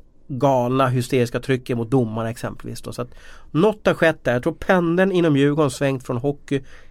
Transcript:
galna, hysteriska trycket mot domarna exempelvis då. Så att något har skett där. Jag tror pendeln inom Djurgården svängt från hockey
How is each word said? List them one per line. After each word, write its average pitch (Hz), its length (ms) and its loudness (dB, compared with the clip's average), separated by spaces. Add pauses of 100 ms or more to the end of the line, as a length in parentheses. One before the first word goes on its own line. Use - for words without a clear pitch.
(280)
galna, 131 600 2
hysteriska 123 520 0
trycket 127 360 -2
mot 113 140 -4
domarna 113 400 0
exempelvis 113 520 -10
då. 117 100 -12
Så 127 100 -8
att 123 120 -10 (360)
något 202 360 2
har 180 80 4
skett 160 300 0
där. 123 80 0
Jag 123 100 0
tror - 120 -2
pendeln 185 580 2
inom 165 240 4
Djurgården 143 340 2
svängt 135 360 -4
från 127 100 -4
hockey 139 460 -4 (280)